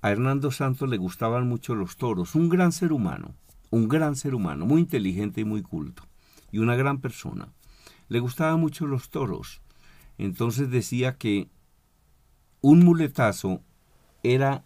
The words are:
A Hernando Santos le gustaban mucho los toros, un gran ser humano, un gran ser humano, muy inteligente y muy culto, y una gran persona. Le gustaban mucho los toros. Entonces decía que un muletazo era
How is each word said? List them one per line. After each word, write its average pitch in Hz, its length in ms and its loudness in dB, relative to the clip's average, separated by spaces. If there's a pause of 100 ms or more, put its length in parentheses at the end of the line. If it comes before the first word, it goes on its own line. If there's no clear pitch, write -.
A 104 100 0
Hernando 135 400 0
Santos 135 380 -2
le 120 80 -2
gustaban 113 520 -2
mucho 120 260 -4
los 95 220 -6
toros, 98 380 -4
un 165 140 4
gran 175 240 4
ser 165 200 -2
humano, 85 420 -4 (360)
un 113 180 2
gran 151 280 0
ser 135 180 -6
humano, 85 300 -4
muy 143 160 4
inteligente 104 600 -2
y 110 40 -2
muy 107 180 -4
culto, 76 420 -10 (480)
y 101 60 -4
una 117 180 2
gran 135 240 -2
persona. - 480 -10 (600)
Le 117 120 -2
gustaban 160 400 0
mucho 156 260 -2
los 139 240 -6
toros. - 500 -8 (560)
Entonces 117 540 -4
decía 123 460 -2
que 101 320 -2 (1120)
un 165 240 10
muletazo 131 760 2 (640)
era 135 440 0